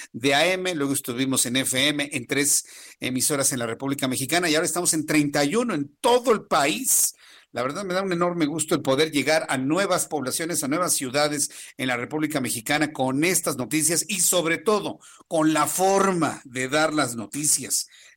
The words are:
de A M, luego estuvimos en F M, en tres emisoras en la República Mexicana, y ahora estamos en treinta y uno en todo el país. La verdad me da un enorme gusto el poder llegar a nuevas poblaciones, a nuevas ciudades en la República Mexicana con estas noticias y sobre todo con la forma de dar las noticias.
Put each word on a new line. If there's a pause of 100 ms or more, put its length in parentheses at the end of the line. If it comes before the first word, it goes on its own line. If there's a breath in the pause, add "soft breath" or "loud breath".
(120 loud breath)
de
A
M,
luego
estuvimos
en
F
M,
en
tres (340 loud breath)
emisoras
en
la
República
Mexicana,
y
ahora
estamos
en
treinta
y
uno
en
todo
el
país. (380 loud breath)
La
verdad
me
da
un
enorme
gusto
el
poder
llegar
a
nuevas
poblaciones,
a
nuevas
ciudades (280 loud breath)
en
la
República
Mexicana
con
estas
noticias
y
sobre
todo (280 loud breath)
con
la
forma
de
dar
las
noticias. (300 loud breath)